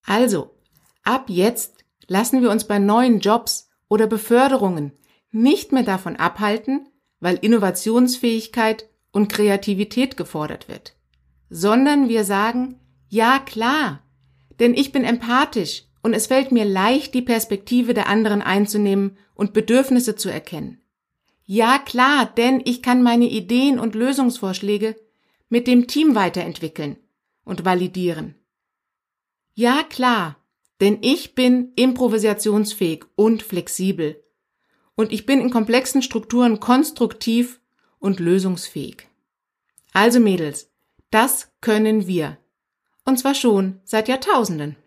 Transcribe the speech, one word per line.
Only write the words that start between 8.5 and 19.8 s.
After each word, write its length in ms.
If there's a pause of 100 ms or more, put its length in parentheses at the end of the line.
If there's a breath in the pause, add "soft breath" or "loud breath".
und 160
Kreativität 880
gefordert 520
wird, 260 (560)
sondern 580
wir 160
sagen, 540 (300)
„Ja 300
klar, 640 (580)
denn 140
ich 180
bin 120
empathisch 800 (180)
und 120
es 140
fällt 240
mir 120
leicht, 480
die 100
Perspektive 680
der 160
anderen 320
einzunehmen 800 (160 soft breath)
und 180
Bedürfnisse 600